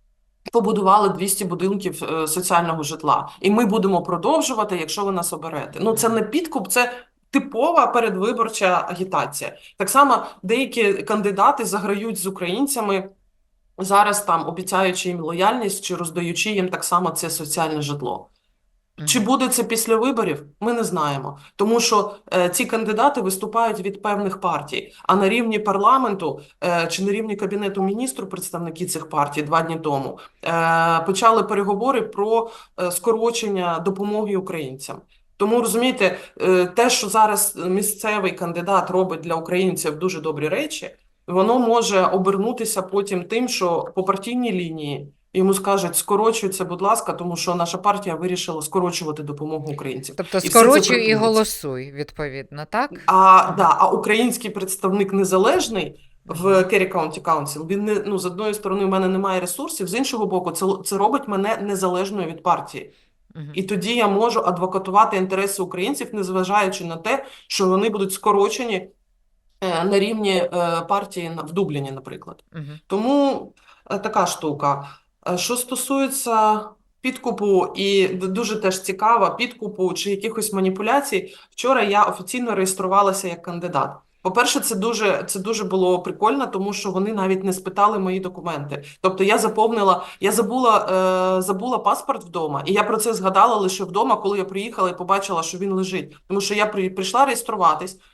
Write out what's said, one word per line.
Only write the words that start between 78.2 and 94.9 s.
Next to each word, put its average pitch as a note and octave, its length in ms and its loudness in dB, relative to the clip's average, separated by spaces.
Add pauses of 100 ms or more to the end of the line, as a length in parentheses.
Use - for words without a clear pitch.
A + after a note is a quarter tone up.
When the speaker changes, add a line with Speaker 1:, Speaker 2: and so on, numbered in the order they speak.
Speaker 1:
дуже G#3 340 -2
теж F#3+ 200 0
цікаво, G#3 540 2
підкупу G3 580 -4
чи G3+ 180 -4
якихось G#3+ 420 -4
маніпуляцій, G3 800 0 (160)
вчора B3 320 2
я G3+ 200 4
офіційно G#3+ 520 -2
реєструвалася F#3+ 720 2
як E3+ 140 -8
кандидат. E3+ 500 -4 (320)
По-перше, A#3 360 2
це G#3+ 160 -2
дуже, G3+ 520 0
це G3 120 -6
дуже G#3 240 -4
було F3+ 380 2
прикольно, A3+ 460 0
тому G3 260 -4
що G3 180 -6
вони F#3+ 220 -2
навіть F#3+ 300 0
не F#3+ 100 0
спитали G3+ 460 0
мої F#3 200 -2
документи. D#3 640 -8 (180)
Тобто F#3+ 220 0
я G#3 140 4
заповнила, G#3+ 640 2 (160)
я G3+ 120 0
забула, A3+ 560 2 (500)
е, F#3 40 0
забула G#3 360 -2
паспорт A3+ 460 -2
вдома, D#3 420 -4
і F3 80 0
я G#3 100 4
про G#3+ 140 -2
це A3 160 0
згадала F#3+ 420 4
лише F#3+ 280 -2
вдома, G#3 320 0
коли G3+ 220 -2
я F#3+ 80 -2
приїхала G3 440 -2
і F3 80 -6